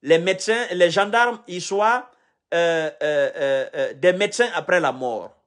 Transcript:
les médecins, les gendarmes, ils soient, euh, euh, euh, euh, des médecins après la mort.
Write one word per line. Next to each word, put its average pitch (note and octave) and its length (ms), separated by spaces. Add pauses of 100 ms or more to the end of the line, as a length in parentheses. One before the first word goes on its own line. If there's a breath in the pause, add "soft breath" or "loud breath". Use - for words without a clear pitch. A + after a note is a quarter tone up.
les D3+ 160
médecins, F#3+ 540
les F3+ 180
gendarmes, A3 580
ils F3+ 140
soient, A3 480 (440)
euh, E3 360 (140)
euh, D3 320
euh, C3+ 400
euh, C#3 180
des F3+ 200
médecins G#3 420
après E3+ 240
la D3 120
mort. A#2+ 440 (100)